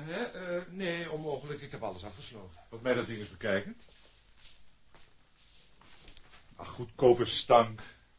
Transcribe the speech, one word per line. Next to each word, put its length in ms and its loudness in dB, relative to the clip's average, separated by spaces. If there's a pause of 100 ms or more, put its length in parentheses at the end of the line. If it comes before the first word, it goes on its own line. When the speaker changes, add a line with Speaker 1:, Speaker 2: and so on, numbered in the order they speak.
Speaker 1:
hè? 180 -4
Eh, 460 -6
nee, 420 -4
onmogelijk. 500 -6
Ik 100 -12
heb 120 -10
alles 200 -6
afgesloten. 540 -14 (120)
Speaker 2:
Wat 120 -12
mij 120 4
dat 140 0
ding 120 -6
eens 120 -8
bekijken. 460 -2 (2750)
Ach, 140 -12
goedkope 560 6
stank. 560 6 (380)